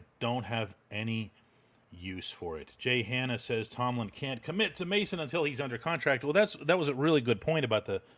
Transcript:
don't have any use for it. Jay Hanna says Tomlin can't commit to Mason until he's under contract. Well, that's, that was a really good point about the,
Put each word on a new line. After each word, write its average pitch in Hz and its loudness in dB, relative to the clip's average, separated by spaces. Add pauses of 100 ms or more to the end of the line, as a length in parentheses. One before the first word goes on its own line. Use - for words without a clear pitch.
(200)
don't 120 -2
have 104 -4 (160)
any 110 -4 (600)
use 92 -8
for 82 -8
it. - -16
Jay 123 2
Hanna 123 -2
says 113 -2
Tomlin 123 -2
can't 135 -8
commit 180 -2
to 180 -6
Mason 190 0
until 156 0
he's 143 -2
under 123 -4
contract. 143 0
Well, 147 2
that's, 202 4
that 165 6
was 160 2
a 143 4
really 147 6
good 117 2
point 156 2
about 110 2
the, 98 -2 (140)